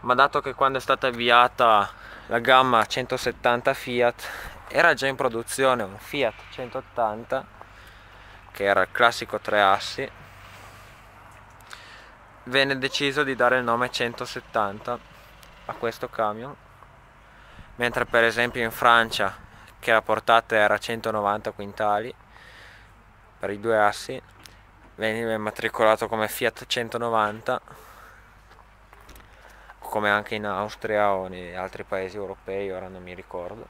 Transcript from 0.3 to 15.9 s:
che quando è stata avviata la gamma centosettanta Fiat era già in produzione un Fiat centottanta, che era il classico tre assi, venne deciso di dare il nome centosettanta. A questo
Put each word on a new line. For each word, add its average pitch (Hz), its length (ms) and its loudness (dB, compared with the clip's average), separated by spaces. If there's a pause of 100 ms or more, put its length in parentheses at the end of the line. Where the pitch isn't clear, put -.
che 135 120 -8
quando 135 260 0
è - 20 -6
stata 135 260 0
avviata 120 800 4 (360)
la 113 140 0
gamma 123 460 6
centosettanta 123 880 -2
Fiat 120 560 -2 (380)
era 160 260 4
già 135 140 -2
in 135 80 -2
produzione 123 680 0
un 98 140 -12
Fiat - 520 -4
centottanta, 120 960 -6 (1040)
che 101 140 -4
era 98 160 4
il 90 100 0
classico 117 480 2
tre 104 220 2
assi, 101 500 2 (2250)
venne 135 340 0
deciso 143 460 -2
di 135 100 0
dare 123 260 4
il 123 40 -2
nome 120 260 0
centosettanta. 117 1300 -6 (520)
A 107 60 -10
questo 120 360 -6